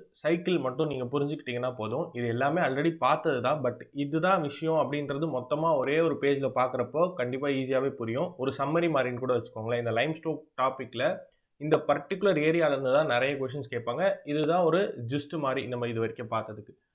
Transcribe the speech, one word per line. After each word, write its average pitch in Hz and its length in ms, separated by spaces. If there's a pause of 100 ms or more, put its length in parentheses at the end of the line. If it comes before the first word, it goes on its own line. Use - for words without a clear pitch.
(120)
சைக்கிள் 175 480
மட்டும் 135 280
நீங்க 131 180
புரிஞ்சுக்கிட்டீங்கன்னா 127 720
போதும். 117 380
இது 120 140
எல்லாமே 135 340
already 143 360
பார்த்தது 143 440
தான், 139 200
but 123 180 (140)
இதுதான் 160 480
விஷயம் 156 400
அப்படின்றது 143 480
மொத்தமா 147 460
ஒரே 135 240
ஒரு 160 200
பேஜ்ல 139 360
பார்க்குறப்போ 127 460 (120)
கண்டிப்பா 131 360
ஈஸியாவே 135 420
புரியும். 123 460
ஒரு 131 200
சம்மரி 160 320
மாதிரின்னு 127 340
கூட 127 100
வச்சுக்கோங்களேன். 117 500
இந்த 117 80
லைம்ஸ்டோன் 151 480 (180)
டாபிக்ல 127 460 (580)
இந்த 151 160 (100)
பர்டிகுலர் 147 520
ஏரியால 156 360
இருந்து 135 180
தான் 147 200
நிறைய 131 220
கொஸ்டின்ஸ் 135 380
கேட்பாங்க. 120 300 (220)
இதுதான் 151 380
ஒரு 165 180 (260)
ஜிஸ்ட் 147 300
மாதிரி 135 300
நம்ம 120 200
இது 113 120
வரைக்கும் 113 340
பார்த்ததுக்கு. 110 400 (220)